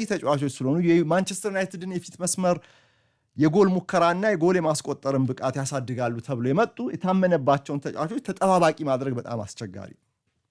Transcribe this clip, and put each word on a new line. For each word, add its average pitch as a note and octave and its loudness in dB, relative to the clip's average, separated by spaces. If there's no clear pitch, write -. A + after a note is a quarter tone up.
ተጫዋቾች C#3+ 0
ስለሆኑ C3+ -2
የማንቸስተር F3 2
ዩናይትድን F#3+ -6
የፊት F3+ -10
መስመር F3 0
የጎል E3+ 6
ሙከራና F3 2
የጎል F#3 2
የማስቆጠርን C#3+ 0
ብቃት B2 -4
ያሳድጋሉ B2+ -4
ተብሎ A#2+ -6
የመጡ G3+ 0
የታመነባቸውን D#3+ 2
ተጫዋቾች D#3+ -6
ተጠባባቂ F3+ 2
ማድረግ C3+ -2
በጣም A#2 -6
አስቸጋሪ G2 -12
ነው። - -20